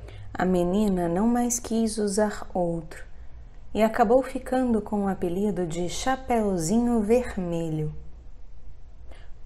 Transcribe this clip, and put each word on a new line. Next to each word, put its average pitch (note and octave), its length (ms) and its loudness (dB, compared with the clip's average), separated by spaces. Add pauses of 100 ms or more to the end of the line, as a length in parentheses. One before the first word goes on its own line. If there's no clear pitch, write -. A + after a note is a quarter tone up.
(340)
a - 100 0
menina F3+ 640 4
não F#3 220 2
mais A#3+ 280 2
quis A3+ 400 0
usar G#3 560 0
outro E3+ 520 -2 (680)
e G#3 80 2
acabou A#3 400 6
ficando B3+ 600 0
com G#3 240 -2
o - 20 0
apelido F#3 580 0
de D#3+ 220 -2
Chapeuzinho A3+ 1120 2
Vermelho. E3+ 960 0 (1500)